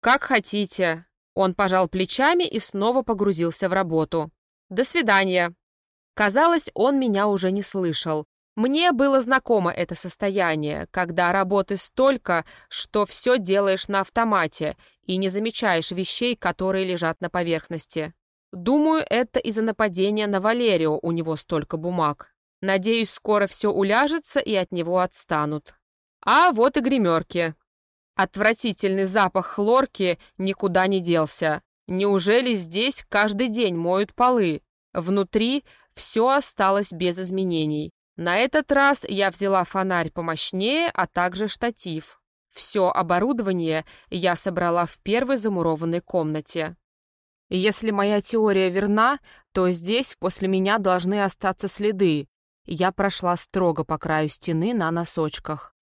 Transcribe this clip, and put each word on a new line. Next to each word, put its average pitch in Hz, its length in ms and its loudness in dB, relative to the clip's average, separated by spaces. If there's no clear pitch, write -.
«Как 254 220 2
хотите». 190 800 -2
Он 190 200 2
пожал 185 340 2
плечами 277 540 2
и 226 160 -4
снова 226 420 0
погрузился 196 680 0
в 175 40 0
работу. 160 580 0
«До 202 140 0
свидания». 196 720 2
Казалось, 285 600 4
он 269 240 2
меня 214 280 2
уже 190 240 2
не 202 120 -2
слышал. 165 640 -2
Мне 285 360 2
было 269 280 4
знакомо 240 520 2
это 175 240 -6
состояние, 165 960 -2
когда 175 400 0
работы 196 440 0
столько, 233 680 0
что - 380 -2
все - 300 0
делаешь 190 500 0
на 196 140 -2
автомате 190 760 -2
и 185 100 -2
не 190 120 0
замечаешь 196 640 -2
вещей, 196 440 -4
которые 190 500 -2
лежат 170 340 -4
на 175 120 -8
поверхности. 165 840 -4
Думаю, 294 580 2
это 240 300 0
из-за 220 240 -2
нападения 208 640 0
на 196 120 0
Валерио 190 640 2
у 170 100 -2
него 160 240 -2
столько 156 420 -4
бумаг. 160 580 -4
Надеюсь, 196 480 2
скоро 208 380 0
все - 240 -2
уляжется 277 680 0
и - 140 -2
от 185 180 -2
него 175 280 0
отстанут. 151 760 -4
А 311 260 6
вот 254 260 2
и - 20 2
гримерки. 170 760 0
Отвратительный 196 880 0
запах 190 440 0
хлорки 208 720 0
никуда 190 500 0
не 196 140 2
делся. 165 600 0
Неужели 202 680 2
здесь 202 560 -2
каждый 214 400 0
день 208 260 0
моют 180 380 -2
полы? 226 480 2
Внутри 202 720 0
все - 360 0
осталось 208 640 0
без 175 260 -2
изменений. 170 720 -2
На 175 220 0
этот 262 340 0
раз 277 380 4
я 196 220 0
взяла 196 320 0
фонарь 185 480 -2
помощнее, 190 840 -2
а - 140 -2
также 180 400 -2
штатив. 190 760 -8
Все - 380 0
оборудование 180 960 0
я 180 260 0
собрала 175 500 0
в - 140 -14
первой 247 360 0
замурованной 170 640 -2
комнате. 156 800 -4
Если 208 420 0
моя 202 300 0
теория 202 480 2
верна, 208 500 2
то 185 200 2
здесь 185 460 -2
после 190 300 -4
меня 190 300 2
должны 190 460 0
остаться 190 440 -4
следы. 185 600 0
Я 180 260 0
прошла 185 440 -2
строго 170 480 0
по 156 140 -4
краю 156 320 -2
стены 170 440 -2
на 180 180 0
носочках. 160 920 -6